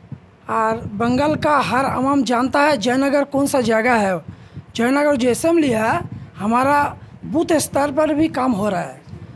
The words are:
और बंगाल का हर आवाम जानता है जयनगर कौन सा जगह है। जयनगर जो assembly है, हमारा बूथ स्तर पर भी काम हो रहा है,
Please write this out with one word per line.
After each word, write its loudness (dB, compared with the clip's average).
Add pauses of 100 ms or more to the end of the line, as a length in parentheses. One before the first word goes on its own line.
(500)
और 0
बंगाल 0
का 2
हर 0
आवाम 0
जानता 0
है 4
जयनगर 0
कौन -2
सा 0
जगह 2
है। 0 (500)
जयनगर 2
जो 0
assembly 2
है, 0 (340)
हमारा 0 (280)
बूथ 0
स्तर 0
पर 0
भी 0
काम -2
हो -2
रहा -2
है, -12 (340)